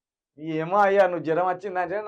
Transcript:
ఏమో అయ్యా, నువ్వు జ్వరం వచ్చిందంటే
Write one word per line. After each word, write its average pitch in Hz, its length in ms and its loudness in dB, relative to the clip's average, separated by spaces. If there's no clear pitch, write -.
ఏమో 170 260 -2
అయ్యా, 196 260 6
నువ్వు 160 160 -6
జ్వరం 165 220 0
వచ్చిందంటే 180 480 -6